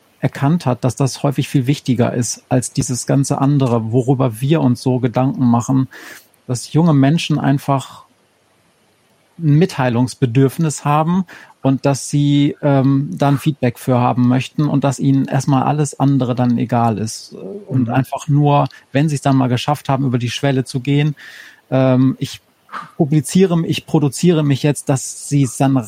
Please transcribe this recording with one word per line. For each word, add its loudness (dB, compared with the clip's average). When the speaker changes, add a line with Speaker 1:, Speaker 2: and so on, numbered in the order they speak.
Speaker 1:
erkannt -2
hat, -2
dass -2
das -2
häufig -2
viel 0
wichtiger 0
ist -6
als -2
dieses -4
ganze 0
andere, 0
worüber 0
wir 0
uns 2
so 0
Gedanken 0
machen, 2
dass -8
junge 4
Menschen 2
einfach -2
ein 2
Mitteilungsbedürfnis 0
haben 0
und 0
dass -2
sie, 2
ähm, 2
dann 2
Feedback -2
für 0
haben 2
möchten 0
und 0
dass 0
ihnen 2
erstmal 0
alles -2
andere 2
dann 0
egal 0
ist. -8
Und -2
Speaker 2:
Mhm. -4
Speaker 1:
einfach -4
nur, 2
wenn 0
sie -2
es -8
dann 2
mal 2
geschafft -4
haben, -2
über 0
die -4
Schwelle -2
zu -8
gehen, 0
ähm, 2
ich -10
publiziere, 2
ich -4
produziere 2
mich 0
jetzt, -2
dass -4
sie 2
es -2
dann 2